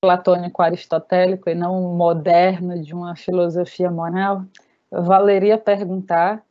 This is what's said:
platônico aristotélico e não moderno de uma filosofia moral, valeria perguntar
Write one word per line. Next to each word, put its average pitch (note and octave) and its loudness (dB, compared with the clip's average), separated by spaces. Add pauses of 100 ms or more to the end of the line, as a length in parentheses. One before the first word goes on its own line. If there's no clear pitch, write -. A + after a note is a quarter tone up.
platônico F3+ 0
aristotélico F3+ -2
e E3 -2
não F3 -4
moderno F3 2
de D#3 -14
uma F3 -12
filosofia F3 -2
moral, F#3 -4 (460)
valeria G3 4
perguntar F#3+ -2